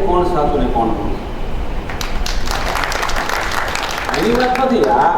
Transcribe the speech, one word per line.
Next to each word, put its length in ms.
કોણ 180
સાચું 360
ને 120
કોણ 160
ખોટું. 320
એવી 180
વાત 220
નથી. 260
આ, 340